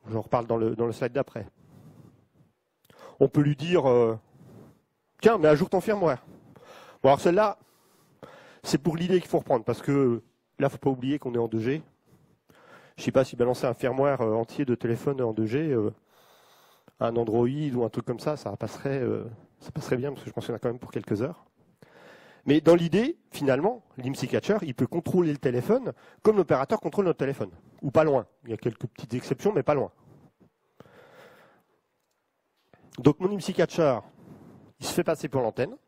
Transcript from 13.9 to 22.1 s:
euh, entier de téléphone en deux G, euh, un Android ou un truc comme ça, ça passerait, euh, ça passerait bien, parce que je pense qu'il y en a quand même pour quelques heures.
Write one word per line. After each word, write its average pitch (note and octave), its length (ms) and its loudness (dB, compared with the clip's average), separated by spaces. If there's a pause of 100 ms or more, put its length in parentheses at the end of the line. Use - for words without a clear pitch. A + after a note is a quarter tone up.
euh, A2 120 0
entier A#2 320 -2
de B2 120 0
téléphone B2 460 -4
en A2+ 100 -2
deux A2 140 -2
G, A#2 120 -2
euh, A#2+ 340 -2 (1080)
un A#2 160 -2
Android A#2 320 2
ou C3+ 340 -4
un A2+ 60 -2
truc - 160 -6
comme - 160 -6
ça, D3+ 160 -4
ça G2+ 200 -8
passerait, C3+ 440 -6
euh, G#2+ 240 -4 (340)
ça - 140 -20
passerait C#3 240 -4
bien, C3 160 -4
parce - 100 -14
que - 60 -12
je G#2+ 40 -14
pense - 120 -8
qu'il - 80 -6
y - 20 -4
en - 20 -8
a - 40 -10
quand B2 80 -2
même A#2+ 100 -6
pour - 140 -16
quelques G#2+ 280 -4
heures. D3+ 240 -6 (1000)